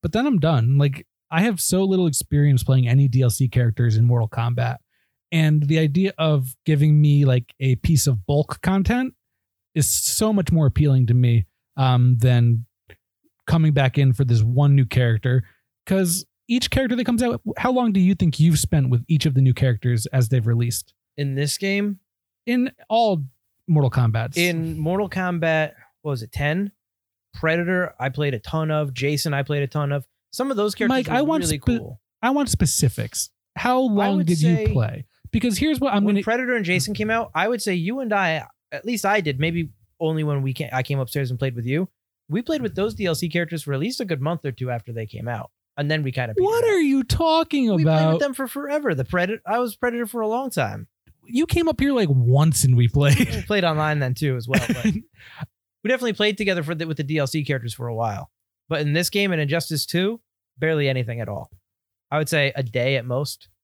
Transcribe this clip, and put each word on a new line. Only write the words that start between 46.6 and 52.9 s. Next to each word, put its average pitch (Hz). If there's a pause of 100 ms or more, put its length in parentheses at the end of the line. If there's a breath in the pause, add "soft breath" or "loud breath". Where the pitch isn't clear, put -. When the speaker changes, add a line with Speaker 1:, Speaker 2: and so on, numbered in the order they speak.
Speaker 2:
out. 453
Speaker 1:
are 392
you 269
talking 320
Speaker 2:
We 160
played 160
Speaker 1:
about? 160
Speaker 2:
with -
them 277
for 269
forever. 285
The 131
Predator, 180
I 220
was 240
Predator 233
for 233
a 214
long 247
time. 104 (420)
Speaker 1:
You 254
came 339
up 311
here, 285
like, 226
once 131
and 123
we 120
played. 143